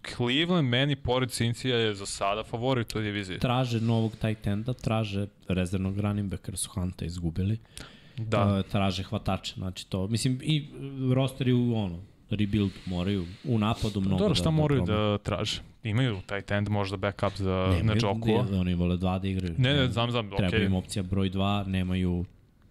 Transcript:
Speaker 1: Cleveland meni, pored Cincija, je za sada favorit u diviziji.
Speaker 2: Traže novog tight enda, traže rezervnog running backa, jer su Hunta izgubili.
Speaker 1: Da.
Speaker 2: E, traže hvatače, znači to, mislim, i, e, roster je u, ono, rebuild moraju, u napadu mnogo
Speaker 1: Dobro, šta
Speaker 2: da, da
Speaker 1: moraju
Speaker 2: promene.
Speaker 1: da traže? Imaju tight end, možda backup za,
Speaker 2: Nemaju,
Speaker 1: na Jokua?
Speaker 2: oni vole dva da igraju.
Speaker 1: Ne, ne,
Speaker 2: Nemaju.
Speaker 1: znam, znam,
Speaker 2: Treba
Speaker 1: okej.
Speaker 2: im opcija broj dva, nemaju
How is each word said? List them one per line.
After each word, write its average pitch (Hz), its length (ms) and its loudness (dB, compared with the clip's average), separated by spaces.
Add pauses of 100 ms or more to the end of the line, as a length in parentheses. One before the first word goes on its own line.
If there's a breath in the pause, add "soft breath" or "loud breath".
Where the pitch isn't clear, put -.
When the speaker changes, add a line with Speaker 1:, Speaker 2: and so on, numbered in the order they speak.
Speaker 1:
Cleveland 147 640 0
meni, 135 280 2
pored 123 340 0
Cincija, 117 460 0
je 110 180 2
za 98 120 -10
sada 104 380 -2
favorit 120 520 -2
u 110 40 -2
diviziji. 101 380 -4
Speaker 2:
Traže 123 420 0
novog 113 340 2
tight 110 320 -4
enda, 107 280 -2
traže 104 520 -2 (220)
rezervnog 95 500 0
running 104 320 0
backa, 87 160 -8
jer 95 120 -6
su - 120 -6
Hunta 90 340 -4
izgubili. 87 540 -2 (600 loud breath)
Speaker 1:
Da. 104 400 2
Speaker 2:
E, 95 120 -2
traže 98 320 0
hvatače, - 520 -4
znači 92 320 -8
to, 95 200 -4
mislim, 127 360 0
i, 156 160 2
e, 143 60 -4 (460)
roster 131 380 2
je 127 60 6
u, 120 220 4
ono, 92 220 -2 (320)
rebuild 101 400 2 (160)
moraju, 92 400 0 (180)
u 117 140 2
napadu 107 420 0
mnogo 95 180 2
Speaker 1:
Dobro, 190 160 2
šta - 80 0
Speaker 2:
da, 165 40 2
da 160 60 4
Speaker 1:
moraju 147 320 4
Speaker 2:
promene. 107 240 2
Speaker 1:
da 104 100 2
traže? - 420 -4 (240)
Imaju 113 380 0
tight 98 280 -6
end, 101 180 0
možda 101 280 0
backup 98 380 0
za, 92 380 0
Speaker 2:
Nemaju, 87 120 2
Speaker 1:
na 107 160 4
Jokua? 110 520 2
Speaker 2:
oni 90 220 2
vole 87 220 2
dva 92 220 0
da 95 100 -4
igraju. 90 240 -2
Speaker 1:
Ne, 82 80 -2
ne, 127 80 4
Speaker 2:
Nemaju. 135 220 2
Speaker 1:
znam, 117 200 0
znam, 117 180 -2
Speaker 2:
Treba 98 200 0
Speaker 1:
okej. 92 160 2
Speaker 2:
im 95 100 2
opcija 92 280 -2
broj 95 260 0
dva, 98 360 0
nemaju 92 600 0 (460)